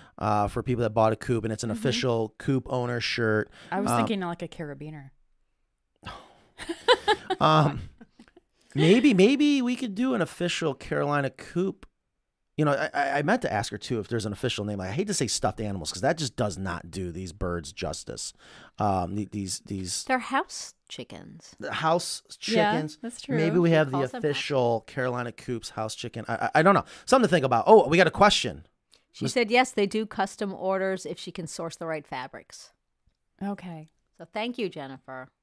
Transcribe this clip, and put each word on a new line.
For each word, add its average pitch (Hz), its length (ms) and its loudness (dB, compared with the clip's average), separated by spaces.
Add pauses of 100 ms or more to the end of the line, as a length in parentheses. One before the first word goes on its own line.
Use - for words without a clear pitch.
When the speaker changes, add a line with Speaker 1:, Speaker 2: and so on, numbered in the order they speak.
(160)
Speaker 1:
uh, 104 300 0
for 117 160 -4
people 123 200 -2
that 110 80 0
bought 110 220 4
a - 20 -4
coop, 113 280 -2
and 110 100 -4
it's 107 100 -8
an 117 60 -4
Speaker 2:
Mm-hmm. 110 100 -4
Speaker 1:
official 117 580 -2
coop 135 320 0
owner 123 300 -2
shirt. 110 520 0 (200)
Speaker 2:
I 185 80 -2
was 202 120 0
Speaker 1:
Um, - 60 2
Speaker 2:
thinking, 214 240 0
like, 170 200 -6
a 170 60 -10
carabiner. 147 640 -14 (920)
Speaker 1:
<laughs> - 1400 -2
um, 156 420 4 (920)
maybe, 208 380 6
maybe 269 480 6
we 247 140 0
could 226 200 -6
do 254 180 0
an 214 80 0
official 165 520 -2
Carolina 143 560 -2
coop. - 560 -6 (720)
You 156 100 2
know, 147 80 4
I, 147 200 -2
I, 143 240 -2
I 147 60 0
meant 202 180 2
to - 100 -4
ask 104 200 -2
her, 107 80 -8
too, 117 200 -4
if 98 80 -6
there's 110 200 -4
an 104 60 -4
official 107 300 -4
name. 104 140 -6
Like, 92 120 -6
I 101 40 -6
hate 190 140 -4
to 208 60 -2
say 151 120 0
stuffed - 340 -2
animals 98 320 -6
'cause 92 100 -8
that 160 180 0
just 139 160 -6
does 104 220 -2
not 87 340 -8
do 90 200 -6
these 87 220 -10
birds 87 400 -6
justice. - 580 -8 (460)
Um, 95 380 0
the-, 104 160 -4
these, 98 340 -6
these 95 380 -6
Speaker 3:
They're 262 160 -2
house - 560 -6 (120)
chickens. - 720 -16
Speaker 1:
the - 140 -8
house 165 480 0 (240)
Speaker 2:
Yeah, 214 280 2
Speaker 1:
chickens. 156 280 -4
Speaker 2:
that's - 260 -14
Speaker 1:
Maybe 165 240 2
Speaker 2:
true. 175 100 4
Speaker 1:
we 170 80 4
Speaker 3:
She 165 40 6
Speaker 1:
have 156 140 4
the 131 100 -4
Speaker 3:
calls 131 140 -2
them 247 100 -10
house - 20 -12
Speaker 1:
official 127 580 0
Carolina 123 500 -4
Coops - 400 -8
house 110 240 -6
chicken. 117 320 -10
I, 117 80 -2
I, - 200 -2
I 156 60 6
don't 190 140 8
know. - 100 2 (200)
Something 254 220 6
to 151 40 2
think 165 140 4
about. 120 200 2
Oh, 196 220 10
we 160 100 2
got 180 80 8
a - 60 0
question. 135 560 2 (460)
Speaker 3:
She - 120 -8
Speaker 1:
Mis- - 80 -4
Speaker 3:
said, 233 160 0
yes, 247 220 4
they 202 160 0
do 214 180 -2
custom 196 480 -6
orders 190 540 -2
if 175 120 -8
she - 120 -14
can 160 160 -10
source 165 280 -8
the 170 120 -10
right 156 180 -6
fabrics. - 680 -12 (720)
Speaker 2:
Okay. 180 460 -10 (300)
Speaker 3:
So 170 120 -18
thank 233 280 -6
you, 196 100 -2
Jennifer. 135 600 -14 (140)